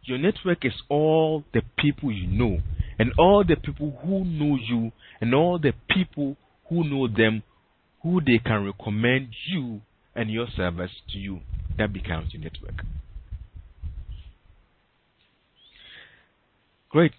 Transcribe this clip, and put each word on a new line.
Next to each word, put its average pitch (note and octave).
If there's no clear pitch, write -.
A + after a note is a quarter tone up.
Your B2+
network F3
is A#2
all D#3
the A2+
people D3
you F#2
know, G2
and A#2+
all G3
the E3
people C#3+
who F#3+
know D3
you, A2+
and A#2
all E3+
the D3
people D3
who E3+
know C#3
them, A2
who F3+
they C3
can G#2+
recommend A2+
you B2
and A2+
your A#2
service F2+
to G2+
you. G2
That G#2
becomes F2+
your D#2
network. -
Great. D#3+